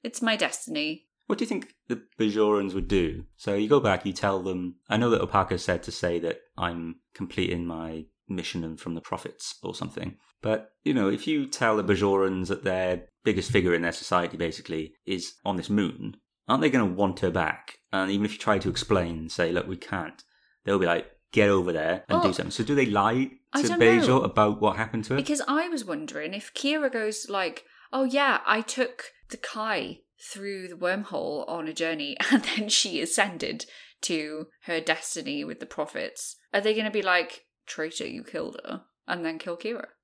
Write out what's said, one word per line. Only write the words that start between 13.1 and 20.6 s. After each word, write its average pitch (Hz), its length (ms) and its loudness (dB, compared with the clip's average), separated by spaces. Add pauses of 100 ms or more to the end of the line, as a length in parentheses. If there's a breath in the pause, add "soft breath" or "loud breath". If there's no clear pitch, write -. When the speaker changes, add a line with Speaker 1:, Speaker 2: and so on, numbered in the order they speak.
Speaker 2:
biggest 95 260 2
figure 92 240 4
in 85 80 2
their 85 100 0
society 87 460 -2
basically 80 560 -4 (100)
is 92 300 -6 (100)
on 101 120 -2
this 87 120 -4
moon, 104 480 -2 (300)
aren't 135 160 2
they 151 80 6
gonna 123 160 4
want 92 340 0
her 90 100 4
back? - 480 -2 (140)
And 95 180 0
even 101 140 2
if 107 80 -2
you - 60 -12
try 104 200 4
to 95 120 0
explain, 82 580 0
say, 85 240 0
"Look, 87 140 0
we 90 100 -4
can't," - 460 -8 (420)